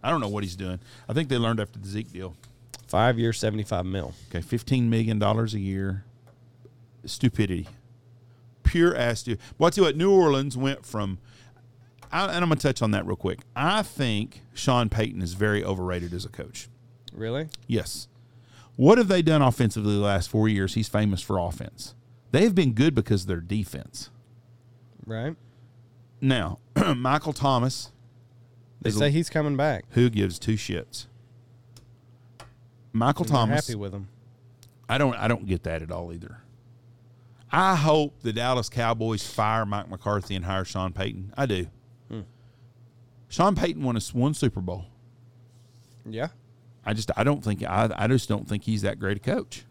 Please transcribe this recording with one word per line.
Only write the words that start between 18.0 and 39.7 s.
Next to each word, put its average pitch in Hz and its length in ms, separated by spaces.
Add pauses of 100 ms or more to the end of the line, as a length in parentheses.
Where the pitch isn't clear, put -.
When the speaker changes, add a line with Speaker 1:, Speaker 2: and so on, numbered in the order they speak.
Speaker 1:
What 165 220
have 233 100
they 185 140
done 156 220
offensively 110 500
the 101 80
last 101 280
four 110 200
years? 98 240
He's 110 140
famous 104 340
for 98 180
offense. - 540 (380)
They 165 120
have 220 120
been 151 180
good 139 220
because 107 280
of 92 40
their 90 140
defense. 90 680 (960)
Speaker 2:
Right. 117 300 (840)
Speaker 1:
Now, 120 380 (160)
<clears throat> 170 200
Michael 135 380
Thomas 131 580 (920)
Speaker 2:
They 120 80
Speaker 1:
is 104 80
Speaker 2:
say 139 100
Speaker 1:
a - 20
Speaker 2:
he's 160 200
coming 151 280
back. 139 340
Speaker 1:
Who 123 180
gives 98 300
two 113 160
shits? - 500 (1900)
Michael 127 320
Speaker 2:
And 113 60
they're 139 60
Speaker 1:
Thomas. 120 300
Speaker 2:
happy 117 80
with 101 180
him. 101 140 (800)
Speaker 1:
I 120 100
don't, 135 180
I 101 120
don't 113 180
get 92 180
that 80 180
at 80 100
all 87 220
either. 85 240 (1120)
I 185 240
hope 151 460
the 113 120
Dallas 123 360
Cowboys 113 560
fire 110 400
Mike 101 240